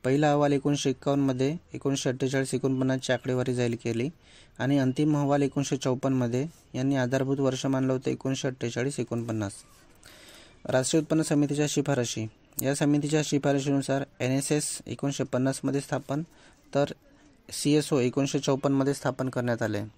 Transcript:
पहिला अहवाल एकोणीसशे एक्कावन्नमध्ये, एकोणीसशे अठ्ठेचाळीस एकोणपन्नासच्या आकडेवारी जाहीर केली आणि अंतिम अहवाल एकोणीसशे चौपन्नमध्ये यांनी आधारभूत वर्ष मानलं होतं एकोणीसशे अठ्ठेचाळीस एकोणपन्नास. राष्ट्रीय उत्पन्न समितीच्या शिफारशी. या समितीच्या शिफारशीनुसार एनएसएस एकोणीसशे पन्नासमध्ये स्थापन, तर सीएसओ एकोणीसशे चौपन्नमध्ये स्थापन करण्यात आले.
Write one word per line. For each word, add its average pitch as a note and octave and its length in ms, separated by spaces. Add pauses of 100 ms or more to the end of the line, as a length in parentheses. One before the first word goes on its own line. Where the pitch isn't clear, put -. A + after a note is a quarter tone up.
पहिला D3 280
अहवाल C#3+ 220
एकोणीसशे C#3+ 360
एक्कावन्नमध्ये, C3+ 640 (180)
एकोणीसशे C#3 360
अठ्ठेचाळीस C3 440
एकोणपन्नासच्या C3 640
आकडेवारी B2+ 380
जाहीर A#2+ 300
केली A#2 260 (500)
आणि C3+ 180
अंतिम C#3+ 400
अहवाल C#3+ 240
एकोणीसशे C#3 360
चौपन्नमध्ये C3 720 (280)
यांनी C3+ 200
आधारभूत C3 440
वर्ष C3 260
मानलं C3 280
होतं C3 180
एकोणीसशे C3+ 360
अठ्ठेचाळीस B2+ 520
एकोणपन्नास. A#2 520 (1120)
राष्ट्रीय C3 360
उत्पन्न D#3 220
समितीच्या D3 460
शिफारशी. B2 580 (340)
या C3+ 140
समितीच्या D3 480
शिफारशीनुसार C#3 800 (160)
एनएसएस C3+ 680
एकोणीसशे C#3 380
पन्नासमध्ये C3+ 580
स्थापन, C#3+ 420 (520)
तर C#3+ 100 (680)
सीएसओ D3 480
एकोणीसशे C3+ 400
चौपन्नमध्ये C#3 540
स्थापन C3 360
करण्यात A#2+ 320
आले. G#2+ 180 (180)